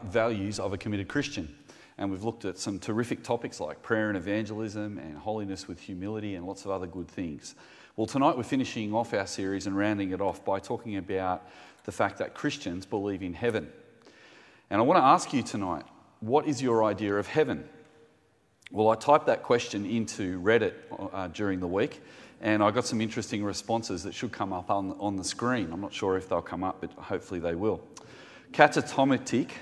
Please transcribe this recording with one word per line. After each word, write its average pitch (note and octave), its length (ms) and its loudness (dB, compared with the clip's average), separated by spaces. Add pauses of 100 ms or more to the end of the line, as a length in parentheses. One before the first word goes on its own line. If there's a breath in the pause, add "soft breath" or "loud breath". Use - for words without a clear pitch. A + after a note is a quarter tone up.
values G#2+ 520 0
of G2 140 -2
a G2 60 -2
committed G2 320 -4
Christian. A#2 440 -4 (460 loud breath)
And G2 120 -2
we've F#2+ 120 -4
looked A2+ 220 -4
at F#2 140 -6
some G2 180 -4
terrific A2+ 460 -2
topics - 360 -4
like D2+ 220 -8
prayer A2 280 2
and G#2 60 0
evangelism G#2 840 -4
and D2+ 180 -12
holiness G2+ 500 -6
with F2+ 120 -10
humility G2+ 560 -6
and F2 100 -8
lots F#2+ 180 -10
of G2+ 60 -6
other F#2+ 160 -2
good F2 220 -8
things. - 480 -8 (400 loud breath)
Well, A2 100 0
tonight C3+ 320 4
we're A#2+ 60 0
finishing A#2+ 500 -2
off A#2 220 0
our G2 100 0
series G2 400 -2
and G2 100 -2
rounding G2+ 360 2
it F#2 100 -2
off F#2+ 240 -2
by G2 140 0
talking G#2+ 380 -6
about F#2 520 -2 (360 loud breath)
the G2+ 60 -6
fact G2+ 280 0
that - 160 -6
Christians F#2+ 500 -4
believe G2 380 -2
in F2+ 100 -4
heaven. G#2+ 380 -2 (1000 loud breath)
And G2+ 100 2
I A#2 40 6
want E3+ 160 8
to C#3 40 8
ask D#3 300 8
you B2+ 80 4
tonight, F#2+ 440 -4 (340)
what B2+ 280 2
is C3 140 0
your A#2 220 4
idea G#2 320 2
of G2+ 100 0
heaven? C3 420 2 (1000)
Well, A2 200 4
I A2+ 60 8
typed D3 300 6
that B2 160 2
question A#2 420 2
into G2+ 560 -2
Reddit, G#2+ 360 4 (360)
uh, F#2 180 -6
during F#2+ 300 -2
the F2+ 80 -2
week, G2+ 320 0 (420 loud breath)
and G#2+ 200 2
I G#2 80 8
got A#2+ 160 2
some A2 160 0
interesting A2 420 -2
responses G#2 600 -4
that F#2+ 100 -8
should A2+ 180 -6
come G2 220 -4
up F2+ 160 -4
on, G2 300 0
on G2+ 160 -2
the F#2+ 80 -4
screen. A#2 500 -2
I'm F#2 80 -6
not G2+ 140 -8
sure F#2+ 200 2
if F#2 140 -4
they'll E2+ 140 0
come F2 200 -6
up, - 160 -4
but E2 120 -8
hopefully - 480 -6
they E2+ 160 0
will. G2 260 0 (680 loud breath)
Catatomatic C#3 1000 4 (120)